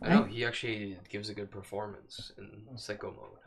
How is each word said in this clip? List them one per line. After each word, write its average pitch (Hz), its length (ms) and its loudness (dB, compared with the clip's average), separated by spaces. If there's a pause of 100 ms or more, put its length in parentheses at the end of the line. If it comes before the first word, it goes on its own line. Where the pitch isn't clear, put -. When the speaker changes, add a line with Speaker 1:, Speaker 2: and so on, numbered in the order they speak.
Speaker 1:
I - 60 2
know, 208 140 12
Speaker 2:
right? - 80 -2
Speaker 1:
he 117 140 0
actually 107 540 -2 (100)
gives 104 200 -6
a 104 60 -6
good 101 180 -6
performance 101 840 -8
in 107 260 -14 (120)
Sicko 104 400 -6
Mode. - 320 -16